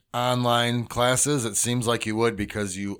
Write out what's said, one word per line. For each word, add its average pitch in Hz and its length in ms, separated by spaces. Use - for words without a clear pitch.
online 120 720
classes? 127 580
It 104 140
seems 120 300
like 117 180
you 110 100
would 113 220
because 101 400
you 101 220